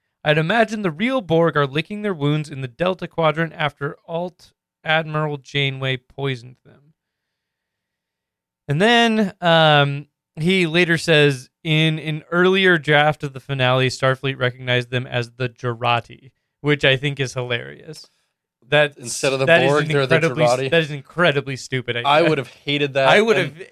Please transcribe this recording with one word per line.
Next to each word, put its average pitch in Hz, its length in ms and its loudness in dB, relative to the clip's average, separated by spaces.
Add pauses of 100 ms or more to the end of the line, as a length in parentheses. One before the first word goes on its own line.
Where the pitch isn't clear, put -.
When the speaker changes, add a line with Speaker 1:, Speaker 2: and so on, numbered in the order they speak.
(240)
Speaker 1:
I'd 151 140 0
imagine 214 460 0
the 190 80 -2
real 233 280 -2
Borg 165 380 0
are 143 100 2
licking 160 340 -6
their 208 120 -4
wounds 147 360 -2
in 135 120 -12
the 131 80 -8
Delta 175 400 -4
Quadrant 160 440 -2
after 151 440 -6 (100)
Alt 175 460 -10 (320)
Admiral 156 520 -2
Janeway 135 600 -4
poisoned 127 640 -10
them." 110 160 -20 (1900)
And 143 140 -2
then, 226 600 2
um, 151 640 2 (280)
he 180 320 0
later 165 300 2
says, 147 520 2 (140)
"In 156 360 0
an 151 320 -8
earlier 185 460 4
draft 151 460 2
of 139 100 -8
the 131 60 -16
finale, 131 500 0
Starfleet 131 500 -2
recognized 123 500 -2
them 127 160 -4
as 123 260 -6
the 123 180 -6
Jurati," 120 840 -6 (300)
which 147 240 0
I 135 100 4
think 139 240 -4
is 131 140 -6
hilarious. 123 760 -10 (560)
That's, 147 320 0
Speaker 2:
Instead 131 360 -4
of 135 60 -2
the 135 80 0
Speaker 1:
that 165 160 6
is 135 60 2
Speaker 2:
Borg, 147 140 2
Speaker 1:
an 156 80 -4
Speaker 2:
they're 139 160 0
the 165 80 2
Speaker 1:
incredibly 151 300 0
Speaker 2:
Jurati. 127 260 0
Speaker 1:
that 165 100 4
is 151 80 -6
an 147 60 -8
incredibly 139 600 -2
stupid 120 400 -6
idea. 120 100 -4
Speaker 2:
I 147 140 4
would 156 160 2
have 127 100 -8
hated 143 460 -6
that, 135 160 2
Speaker 1:
I 180 100 6
would 220 160 2
have, 185 120 0
Speaker 2:
and - 240 -16